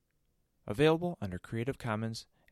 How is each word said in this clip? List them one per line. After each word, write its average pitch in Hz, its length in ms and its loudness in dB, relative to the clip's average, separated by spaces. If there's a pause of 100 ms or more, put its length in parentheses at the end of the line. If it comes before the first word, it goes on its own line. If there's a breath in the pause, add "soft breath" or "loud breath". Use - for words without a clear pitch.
(680)
available 160 520 4
under 90 200 -4
Creative 117 380 -4
Commons 113 480 -4 (260 soft breath)